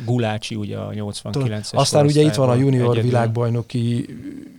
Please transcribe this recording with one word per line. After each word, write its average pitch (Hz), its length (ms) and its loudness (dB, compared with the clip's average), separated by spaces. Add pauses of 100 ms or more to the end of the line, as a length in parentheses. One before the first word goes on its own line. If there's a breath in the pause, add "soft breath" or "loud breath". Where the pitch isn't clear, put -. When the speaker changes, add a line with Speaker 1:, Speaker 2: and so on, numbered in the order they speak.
Speaker 1:
Gulácsi 113 500 -2
ugye 104 220 -6
a 104 160 -8
nyolcvankilences 107 840 -4
Speaker 2:
Aztán 143 260 4
ugye 147 160 4
itt 151 120 4
van 131 160 2
a - 20 4
Speaker 1:
korosztályban 131 220 4
Speaker 2:
junior 123 180 2
Speaker 1:
egyedül. 117 180 2
Speaker 2:
világbajnoki 117 960 0 (540)